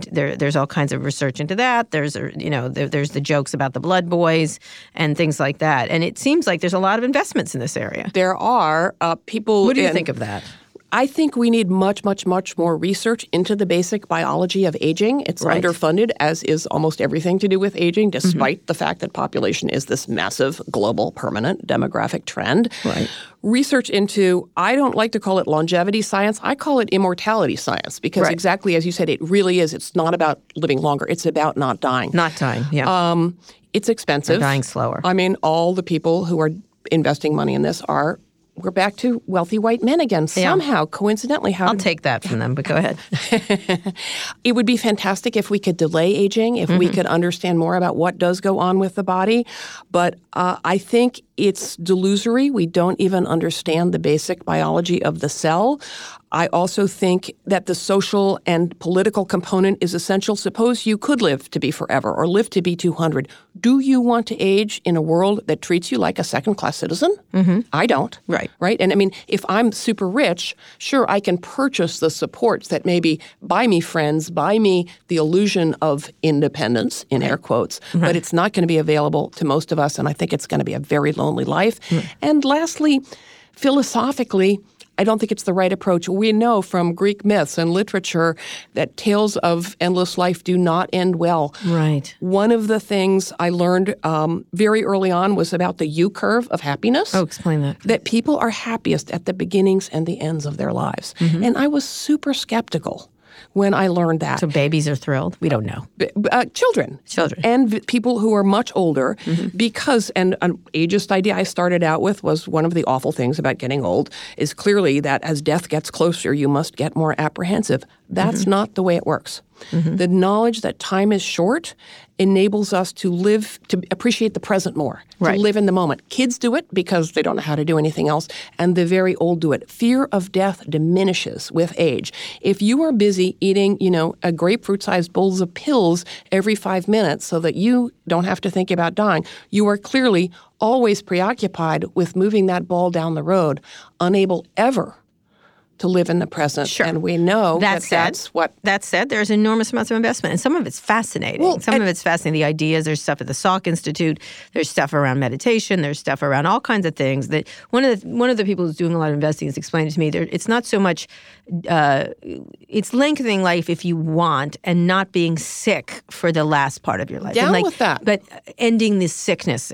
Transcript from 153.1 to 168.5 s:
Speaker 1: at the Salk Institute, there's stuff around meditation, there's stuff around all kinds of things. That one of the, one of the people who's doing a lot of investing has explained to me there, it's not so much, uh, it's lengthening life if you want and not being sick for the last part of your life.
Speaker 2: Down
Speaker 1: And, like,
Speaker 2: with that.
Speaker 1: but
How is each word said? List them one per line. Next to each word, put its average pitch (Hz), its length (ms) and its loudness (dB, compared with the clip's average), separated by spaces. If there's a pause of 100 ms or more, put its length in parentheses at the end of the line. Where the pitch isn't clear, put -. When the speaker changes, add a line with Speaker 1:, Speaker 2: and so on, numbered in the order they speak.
Speaker 1:
at 165 80 -10
the 143 60 -4
Salk 185 320 0
Institute, 165 540 -2 (340)
there's 160 160 -2
stuff 147 240 0
around 139 260 2
meditation, 180 600 0
there's 147 180 -4
stuff 135 220 -4
around 143 240 0
all 214 160 0
kinds 208 240 0
of 156 100 -4
things. 135 340 -2
That 151 180 -2 (240)
one 254 120 2
of 240 180 2
the, - 60 -16
one 240 220 0
of 240 80 0
the 208 80 0
people 180 220 -2
who's 156 100 -6
doing 170 160 0
a 170 60 0
lot 156 100 0
of 147 60 0
investing 151 320 -2
has 139 100 -8
explained 156 340 -2
to 160 80 -4
me 156 120 0
there, 165 200 -2
it's - 160 -6
not 233 180 0
so 214 140 -2
much, 180 280 -2 (600)
uh, 147 380 2 (640)
it's - 240 -4
lengthening 254 480 0
life 175 280 0
if 170 140 -4
you 170 140 -2
want 156 640 0
and 175 240 2
not 190 240 0
being 165 260 0
sick - 720 -4
for - 220 -2
the 156 120 2
last 143 400 0
part 95 180 -2
of 92 80 -6
your - 100 -10
life. - 140 -8
Speaker 2:
Down 233 120 2
Speaker 1:
And, - 80 4
like, 180 120 2
Speaker 2:
with 349 140 -4
that. 180 260 0
Speaker 1:
but 208 160 2 (360)